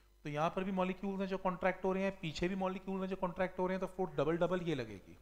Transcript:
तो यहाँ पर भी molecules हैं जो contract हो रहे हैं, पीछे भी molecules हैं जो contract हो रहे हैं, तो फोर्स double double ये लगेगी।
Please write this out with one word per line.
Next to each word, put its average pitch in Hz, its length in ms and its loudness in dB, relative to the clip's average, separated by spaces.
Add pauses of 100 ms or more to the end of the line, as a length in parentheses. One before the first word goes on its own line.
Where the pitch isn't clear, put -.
(240)
तो 156 60 -4
यहाँ 147 200 2
पर 190 140 -2
भी 196 80 -2
molecules 190 480 0
हैं 196 80 0
जो 190 100 0
contract 180 460 0
हो 190 80 2
रहे 190 100 0
हैं, 196 180 0
पीछे 165 280 0
भी 196 80 -2
molecules 190 460 -2
हैं 190 80 0
जो 190 60 -4
contract 185 420 -2
हो 185 80 2
रहे 185 100 2
हैं, 185 40 -2
तो 185 160 -4
फोर्स 175 200 -2
double 156 220 4
double 175 240 4
ये 170 120 0
लगेगी। 104 480 -6